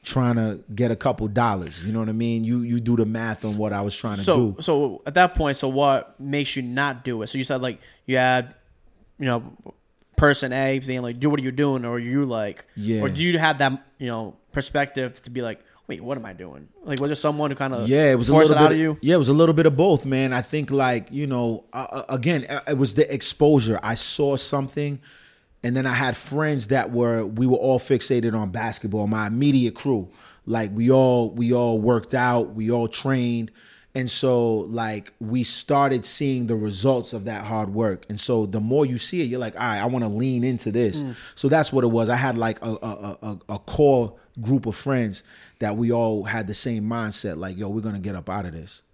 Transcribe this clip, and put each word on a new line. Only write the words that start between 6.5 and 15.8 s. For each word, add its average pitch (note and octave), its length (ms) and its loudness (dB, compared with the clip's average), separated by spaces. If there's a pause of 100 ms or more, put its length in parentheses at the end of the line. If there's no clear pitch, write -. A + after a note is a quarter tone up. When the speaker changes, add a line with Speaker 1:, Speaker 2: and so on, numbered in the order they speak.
Speaker 2:
you C3+ 80 -4
not B2+ 400 -4
do A#2 180 -4
it? G#2 60 -6
So - 100 -6
you C3 60 -2
said, C3 180 -2
like, B2 200 -6 (260)
you B2+ 100 2
had, B2+ 380 2 (640)
you C#3+ 80 -6
know, A#2+ 160 -2 (720)
person C#3 360 4
A C3+ 280 0
being B2+ 220 -6
like, A#2+ 180 -6
"Dude, D3 120 2
what D3 80 0
are C3 40 -6
you C3 80 -2
doing?" C3 340 0
Or A#2+ 120 -4
you B2 280 -2
like, A2 400 -4 (100)
Speaker 1:
Yeah. G#2+ 260 -2
Speaker 2:
or C#3 80 0
do D3+ 120 -4
you E3+ 180 2
have D#3 200 2
that, C#3 120 2 (280)
you C3 80 -8
know, A2+ 280 -8 (160)
perspective C3+ 680 -4
to - 80 -20
be B2 120 -6
like, A2+ 200 -8 (260)